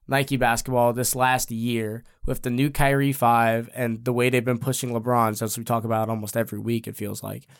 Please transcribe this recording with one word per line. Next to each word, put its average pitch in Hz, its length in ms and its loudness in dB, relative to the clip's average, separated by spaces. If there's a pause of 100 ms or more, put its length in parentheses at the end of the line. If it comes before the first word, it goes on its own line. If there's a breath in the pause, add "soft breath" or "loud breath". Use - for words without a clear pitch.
Nike 139 300 0
basketball 120 560 2
this 120 220 -2
last 127 360 2
year 113 520 -4 (240 soft breath)
with 127 160 -4
the 127 80 -2
new 135 180 2
Kyrie 139 420 2
five 117 600 2
and 117 320 -4
the 127 80 0
way 120 160 2
they've 123 160 2
been 120 140 0
pushing 127 320 -4
LeBron, 117 440 2
since 110 220 -4
we 113 60 -10
talk 113 200 -2
about 110 240 0
it 113 40 -4
almost 110 260 -4
every 110 220 -2
week, 113 280 -2
it 104 80 -10
feels 104 280 -8
like, 110 240 -10 (120 soft breath)